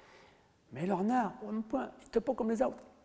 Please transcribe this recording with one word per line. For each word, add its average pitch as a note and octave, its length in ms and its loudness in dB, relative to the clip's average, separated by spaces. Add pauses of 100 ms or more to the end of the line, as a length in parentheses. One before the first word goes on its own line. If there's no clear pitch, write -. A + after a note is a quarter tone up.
(720)
Mais D3 140 -4
l'Ornard, G#3 460 2 (100)
au G#3+ 80 -8
même A3 120 -2
point, B3+ 280 -2 (100)
il - 60 -20
était A3+ 140 2
pas A#3+ 140 2
comme A3+ 160 0
les A3+ 120 2
autres. - 200 0 (220)